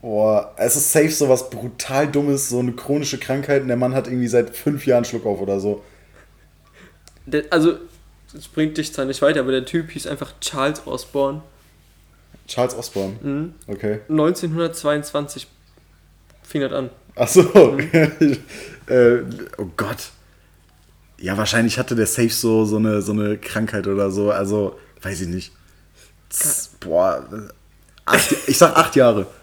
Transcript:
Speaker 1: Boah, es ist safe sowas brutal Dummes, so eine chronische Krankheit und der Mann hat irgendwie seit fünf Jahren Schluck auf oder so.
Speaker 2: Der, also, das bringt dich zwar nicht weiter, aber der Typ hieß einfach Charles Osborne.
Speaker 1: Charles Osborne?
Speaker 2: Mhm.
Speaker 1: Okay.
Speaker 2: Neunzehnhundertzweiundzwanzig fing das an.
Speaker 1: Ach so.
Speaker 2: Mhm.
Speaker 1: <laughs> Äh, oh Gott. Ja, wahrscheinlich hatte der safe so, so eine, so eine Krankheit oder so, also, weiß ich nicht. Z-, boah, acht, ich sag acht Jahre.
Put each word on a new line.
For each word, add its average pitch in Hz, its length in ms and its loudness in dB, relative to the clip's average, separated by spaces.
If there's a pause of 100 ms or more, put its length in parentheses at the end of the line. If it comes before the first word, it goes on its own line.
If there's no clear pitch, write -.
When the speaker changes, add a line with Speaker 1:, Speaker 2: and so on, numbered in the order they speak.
Speaker 1:
Boah, 107 560 2
es - 180 0
ist - 160 0
safe 156 180 4
sowas 127 400 2
brutal 131 580 -4
Dummes, 143 420 0
so 123 100 -2
eine 123 140 -2
chronische 139 440 -4
Krankheit 139 460 -2
und 127 60 -6
der 120 80 0
Mann 127 180 0
hat 123 120 -2
irgendwie 123 200 -2
seit 120 280 2
fünf 143 300 -4
Jahren 123 180 4
Schluck 113 220 -6
auf 98 160 -2
oder 98 180 -2
so. 101 240 -4 (1400)
Speaker 2:
Der, 147 240 -2
also, 170 280 2 (540)
das 151 160 -20
bringt 156 300 -2
dich 151 160 -6
zwar 135 120 -4
nicht 135 180 -4
weiter, 151 160 4
aber 131 120 -2
der 131 140 0
Typ 165 240 -4
hieß - 160 -12
einfach 143 360 -10
Charles 147 440 -4
Osborne. 139 560 -4 (1040)
Speaker 1:
Charles 123 280 -2
Osborne? 98 480 -6
Speaker 2:
Mhm. 147 300 -6 (120)
Speaker 1:
Okay. 107 420 -6
Speaker 2:
Neunzehnhundertzweiundzwanzig 156 1400 -2 (960)
fing - 180 -6
das 135 100 -2
an. 131 200 -4 (240)
Speaker 1:
Ach 120 120 0
so. 185 160 8
Speaker 2:
Mhm. 151 1000 4
Speaker 1:
<laughs> - 60 -20 (400)
Äh, 120 360 6 (340)
oh 101 80 -6 (100)
Gott. - 360 -8 (1040)
Ja, 92 200 -6
wahrscheinlich 113 420 0
hatte 123 160 -2
der 113 100 2
safe 117 240 0
so, 110 360 2
so 107 100 0
eine, 107 260 2
so 101 120 -4
eine 104 260 -2
Krankheit 107 480 -4
oder 98 240 0
so, 101 180 0
also, 101 480 0 (240)
weiß 92 200 -8
ich 92 60 -6
nicht. 90 240 -8 (800)
Z-, - 520 -6
boah, 85 440 0 (800)
acht, - 300 2 (100)
ich 135 140 0
sag 165 160 8
acht 160 200 4
Jahre. 117 300 6 (180)